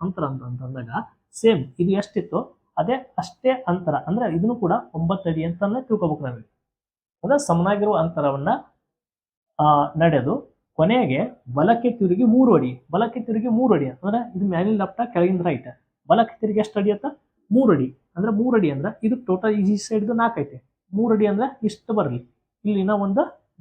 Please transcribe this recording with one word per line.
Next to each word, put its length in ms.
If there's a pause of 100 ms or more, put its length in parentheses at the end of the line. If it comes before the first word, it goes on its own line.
ಅಂತರ 220
ಅಂತ, 180
ಅಂತ 200
ಅಂದಾಗ 280 (420)
ಸೇಮ್ 460
ಇದು 120
ಎಷ್ಟಿತ್ತು 720 (180)
ಅದೇ 400
ಅಷ್ಟೇ 320
ಅಂತರ, 440
ಅಂದ್ರೆ 420
ಇದನ್ನು 200
ಕೂಡ 160 (220)
ಒಂಬತ್ತು 360
ಅಡಿ 140
ಅಂತಾನೆ 380
ತಿಳ್ಕೊಬೇಕು 420
ನಾವೀಗ. 200 (800)
ಅಂದ್ರೆ 220
ಸಮನಾಗಿರುವ 500
ಅಂತರವನ್ನ, 520 (1120)
ಆ, 380
ನಡೆದು 580 (180)
ಕೊನೆಗೆ 680 (120)
ಬಲಕ್ಕೆ 360
ತಿರುಗಿ 340
ಮೂರು 300
ಅಡಿ, 360
ಬಲಕ್ಕೆ 300
ತಿರುಗಿ 280
ಮೂರು 260
ಅಡಿ 140
ಅಂದ್ರೆ 480
ಇದು 80
ಮೇಲಿನ 340
ಲೆಫ್ಟ್ 340
ಕೆಳಗಿನ 300
ರೈಟ್. 400 (260)
ಬಲಕ್ಕೆ 320
ತಿರುಗಿ 180
ಎಷ್ಟು 220
ಅಡಿ 100
ಅಂತ? 140 (480)
ಮೂರು 200
ಅಡಿ. 260 (180)
ಅಂದ್ರೆ 160
ಮೂರು 240
ಅಡಿ 140
ಅಂದ್ರೆ 320
ಇದು 220
ಟೋಟಲ್ 300
ಈ 220
ಸೈಡ್‌ದು 360
ನಾಲ್ಕು 280
ಐತೆ. 220 (300)
ಮೂರು 220
ಅಡಿ 120
ಅಂದ್ರೆ 360
ಇಷ್ಟು 320
ಬರ್ಲಿ, 340 (360)
ಇಲ್ಲಿ 160
ಇನ್ನ 100
ಒಂದು 500 (200)